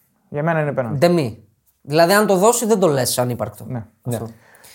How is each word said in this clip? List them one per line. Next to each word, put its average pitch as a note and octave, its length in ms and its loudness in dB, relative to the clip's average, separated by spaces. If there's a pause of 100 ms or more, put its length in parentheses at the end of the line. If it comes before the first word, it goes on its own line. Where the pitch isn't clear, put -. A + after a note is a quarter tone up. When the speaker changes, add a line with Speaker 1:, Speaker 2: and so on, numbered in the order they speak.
(300)
Speaker 1:
Για D3 140 -6
μένα D#3+ 180 0
είναι D3 100 -4
πέναλτι. A#2+ 260 -4
Speaker 2:
Ντεμή. E3 460 0 (380)
Δηλαδή, E3+ 320 2
αν G#3 140 4
το G3 80 2
δώσει, A3+ 300 2
δεν G#3 140 2
το F#3 80 4
λες C3 300 0
ανύπαρκτο. A#2 500 -4
Speaker 1:
Ναι. A#2+ 180 -8 (160)
Speaker 2:
Αυτό. A#2+ 240 -6
Speaker 3:
Ναι. A2 60 -14 (440)